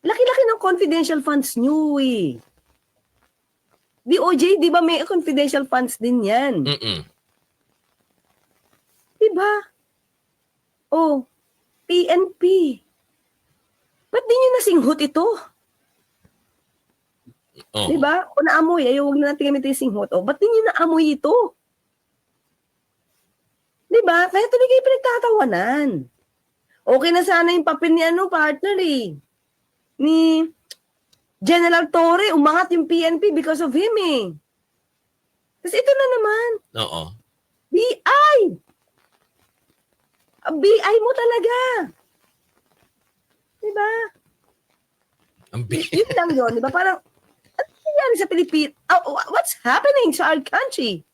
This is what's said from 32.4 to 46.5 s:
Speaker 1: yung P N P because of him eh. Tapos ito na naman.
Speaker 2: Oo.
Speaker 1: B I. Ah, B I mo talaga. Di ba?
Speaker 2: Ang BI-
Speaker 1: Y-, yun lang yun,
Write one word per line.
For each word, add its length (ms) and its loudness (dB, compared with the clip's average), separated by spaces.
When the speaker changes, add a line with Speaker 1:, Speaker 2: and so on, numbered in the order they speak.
Speaker 1:
yung 120 0
P 180 0
N 160 0
P 140 0
because 260 -2
of 140 -4
him 240 0
eh. 340 -2
Tapos 140 -10
ito 160 2
na 240 4
naman. 340 -2
Speaker 2:
Oo. 160 -10
Speaker 1:
B 40 2
I. 320 4
Ah, 80 -6
B 80 -4
I 380 2
mo 100 0
talaga. 460 0
Di 140 -8
ba? 180 -2
Speaker 2:
Ang 160 -10
BI- 160 -6
Speaker 1:
Y-, 180 -2
yun 140 -2
lang 160 -2
yun, 240 0